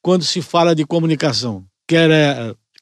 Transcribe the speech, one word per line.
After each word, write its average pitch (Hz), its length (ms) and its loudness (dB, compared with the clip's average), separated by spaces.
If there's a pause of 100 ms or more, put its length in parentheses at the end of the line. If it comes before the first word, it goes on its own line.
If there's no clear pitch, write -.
quando 175 220 0
se 170 180 -6
fala 170 320 2
de 156 100 -2
comunicação. 139 760 -2 (240)
Quer 165 240 2
é, 139 440 0 (280)